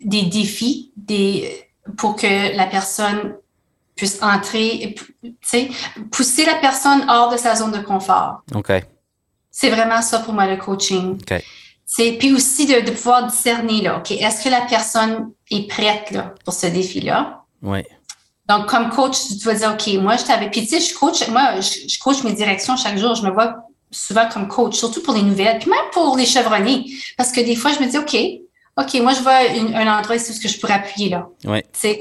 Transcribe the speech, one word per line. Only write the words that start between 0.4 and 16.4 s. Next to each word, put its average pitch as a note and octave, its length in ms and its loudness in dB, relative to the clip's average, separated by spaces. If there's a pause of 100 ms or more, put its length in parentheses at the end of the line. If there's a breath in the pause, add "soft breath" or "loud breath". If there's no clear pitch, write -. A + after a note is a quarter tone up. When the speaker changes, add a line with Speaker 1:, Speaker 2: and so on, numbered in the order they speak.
Speaker 1:
des, G3 720 -2 (300)
pour A#3 180 -2
que G3 400 0
la F#3+ 100 -6
personne G3+ 680 -4 (600)
puisse G3 260 -4
entrer, G#3+ 720 0 (280)
tu A#3+ 200 -16
sais, B3 260 0 (420 loud breath)
pousser - 360 0
la D#4+ 100 2
personne C#4 520 4
hors A#3+ 220 6
de B3 60 0
sa A#3 180 2
zone A3 180 -2
de G3+ 60 -4
confort. F#3+ 640 0 (120)
Speaker 2:
OK. G2+ 180 0 (800)
Speaker 1:
C'est - 200 2
vraiment A3+ 320 2
ça A#3 180 0
pour A3+ 140 -8
moi, G3+ 120 4
le F#3+ 100 0
coaching. F#3+ 640 -2
Speaker 2:
Ok. - 220 -2 (440 loud breath)
Speaker 1:
C'est, A#3 320 2
puis C4+ 160 6
aussi C4+ 320 2
de, C4 140 6
de A#3 100 -2
pouvoir A#3+ 380 2
discerner, A3+ 540 0
là, F3 160 -2
ok, - 120 -10
est-ce G#3+ 320 -2
que C4+ 60 0
la B3 140 2
personne A3+ 680 0 (200)
est G3+ 180 -4
prête, G#3+ 420 -2
là, F#3+ 240 -6 (100)